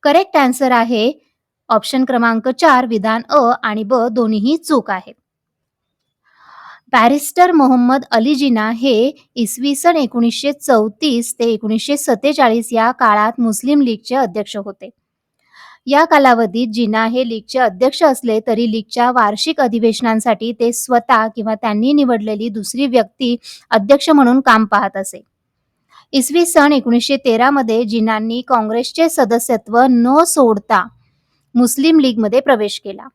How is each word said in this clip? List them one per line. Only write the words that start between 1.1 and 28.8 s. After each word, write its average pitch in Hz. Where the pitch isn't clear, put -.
ऑप्शन 247
क्रमांक 233
चार, 262
विधान 220
अ 254
आणि 220
ब 233
दोन्हीही 220
चूक 285
आहेत. 185
बॅरिस्टर 285
मोहम्मद 262
अली 233
जिना 240
हे 233
इसवी 254
सन 339
एकोणीसशे 240
चौतीस 240
ते 233
एकोणीसशे 220
सत्तेचाळीस 240
या 226
काळात 220
मुस्लिम 247
लीगचे 233
अध्यक्ष 214
होते. 196
या 277
कालावधीत 240
जिना 220
हे 247
लीगचे 226
अध्यक्ष 247
असले 247
तरी 226
लीगच्या 233
वार्षिक 240
अधिवेशनांसाठी 226
ते 233
स्वतः 240
किंवा 220
त्यांनी 220
निवडलेली 226
दुसरी 220
व्यक्ती 240
अध्यक्ष 233
म्हणून 269
काम 226
पाहत 202
असे. -
इसवी 285
सन 294
एकोणीसशे 240
तेरा 254
मध्ये 240
जिनांनी 226
काँग्रेसचे 240